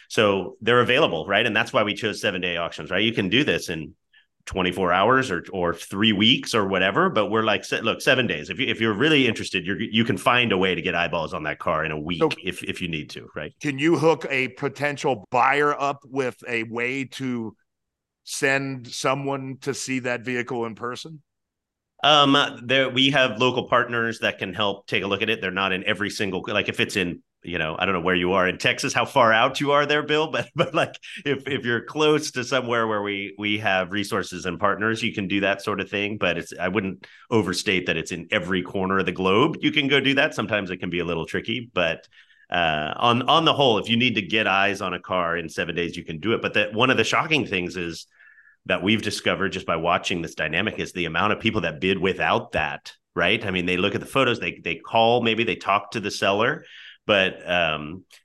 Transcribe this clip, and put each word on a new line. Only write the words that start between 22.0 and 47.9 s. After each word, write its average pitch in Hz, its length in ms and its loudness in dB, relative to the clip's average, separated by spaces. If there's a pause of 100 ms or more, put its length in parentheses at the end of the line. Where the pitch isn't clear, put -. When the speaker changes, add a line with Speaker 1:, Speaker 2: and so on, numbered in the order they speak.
Speaker 1:
Um, 139 580 6
there, 131 260 2
we 131 220 2
have 127 300 2
local 123 280 2
partners 117 520 0
that 104 180 -2
can 98 160 -6
help 101 320 -2
take 104 160 -2
a 98 60 -2
look 98 140 0
at 107 60 0
it. 110 120 0
They're 95 100 -4
not 95 220 0
in 92 100 -2
every 101 280 -2
single, 92 360 -4
like, 104 220 0
if 107 100 -4
it's 117 160 -2
in 87 260 -2 (260)
you 87 120 -4
know, 78 200 -4
I 92 60 -2
don't 95 100 2
know 90 60 0
where 90 140 2
you 90 180 2
are 92 160 4
in 87 100 -2
Texas, 127 340 -2
how 120 120 0
far 113 280 4
out 131 280 4
you 143 120 0
are 143 140 4
there, 147 160 2
Bill, 151 280 0
but, 120 220 -4
<laughs> - 40 -14
but, 165 180 0
like, 151 200 0 (300)
if, 135 220 -2
if 135 180 -4
you're 120 200 0
close 151 480 2
to 123 120 -4
somewhere 120 420 0
where 104 160 0
we, 101 360 -4
we 104 200 0
have 95 340 0
resources 95 540 -4
and 85 120 -4
partners, 104 440 0
you 104 120 -2
can 98 140 -4
do 98 120 0
that 98 220 0
sort 101 180 -4
of 92 80 -6
thing. 101 300 -4
But 85 200 0
it's, 80 200 -10
I 90 100 -2
wouldn't 95 380 -4 (240)
overstate 92 560 2
that 85 100 0
it's 80 160 -6
in 85 180 -8
every 92 320 0
corner 95 360 -2
of 92 80 0
the 92 60 0
globe. 98 480 2
You 147 120 0
can 143 160 2
go 139 120 4
do 135 140 2
that. 151 200 2
Sometimes 101 360 -2
it 90 80 -6
can 92 120 -6
be 87 100 -2
a 85 40 -2
little 82 220 -2
tricky, 117 460 -6
but, 82 360 0 (420)
uh, 78 460 0
on, 120 320 4
on 160 160 4
the 147 80 4
whole, 120 260 4
if 95 100 -4
you 117 80 2
need 120 200 2
to 110 60 0
get 107 240 0
eyes 98 340 2
on 92 140 -4
a 85 60 -6
car 87 360 0
in 82 120 -4
seven 85 260 -4
days, 85 220 -2
you 85 80 -10
can 80 160 -10
do 101 120 0
it. 107 100 0
But 101 120 -4
that, 104 200 -2
one 123 160 4
of 123 60 4
the 110 80 4
shocking 131 420 0
things 90 300 -2
is 85 300 -6 (600)